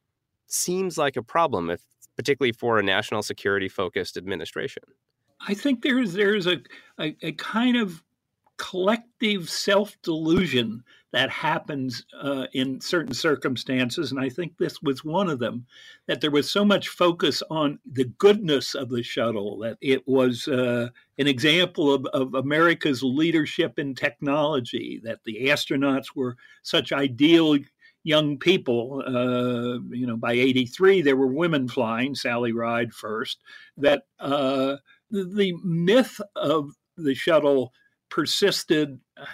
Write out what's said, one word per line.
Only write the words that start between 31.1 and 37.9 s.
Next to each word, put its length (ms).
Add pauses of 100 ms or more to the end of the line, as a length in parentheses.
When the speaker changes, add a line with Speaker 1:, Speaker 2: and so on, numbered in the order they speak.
Speaker 2:
were 120
women 400
flying, 480
Sally 360
Ride 420
first, 460 (380)
that, 260 (160)
uh, 580 (320)
the, 140
the 300 (100)
myth 560 (160)
of 360 (260)
the 180
shuttle 560 (380)